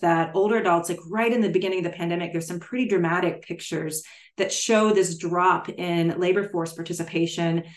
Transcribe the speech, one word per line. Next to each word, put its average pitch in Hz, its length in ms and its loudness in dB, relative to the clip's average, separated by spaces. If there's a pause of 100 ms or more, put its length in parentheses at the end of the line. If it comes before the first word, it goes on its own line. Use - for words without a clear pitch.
that 165 340 2
older 214 220 4
adults, 170 320 2
like, 170 100 -4 (100)
right 226 220 0
in 240 80 2
the 208 80 4
beginning 185 300 0
of 170 80 -2
the 170 120 -6
pandemic, 170 360 -4
there's 165 160 -4
some 175 100 -6
pretty 247 260 -4
dramatic 175 580 0
pictures 160 600 -8 (320)
that 196 160 -2
show 214 400 2
this 180 260 2
drop 180 520 2
in 170 500 0
labor 190 300 2
force 165 240 -4
participation. 165 880 -2 (140)